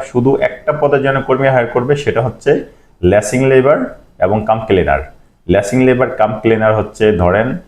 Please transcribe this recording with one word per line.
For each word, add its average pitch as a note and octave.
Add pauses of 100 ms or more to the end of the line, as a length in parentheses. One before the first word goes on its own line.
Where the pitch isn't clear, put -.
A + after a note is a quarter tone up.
(120)
শুধু B2+
একটা -
পদের C#3+
জন্য C3+
কর্মী C3+
হায়ার B2+
করবে, B2
সেটা A#2
হচ্ছে - (380)
লেসিং G#2+
লেবার C3+ (420)
এবং G#2
কাম A2+
ক্লিনার। D2+ (480)
লেসিং G#2
লেবার B2+
কাম G#2+
ক্লিনার A2
হচ্ছে, G#2+ (120)
ধরেন, F#2+ (200)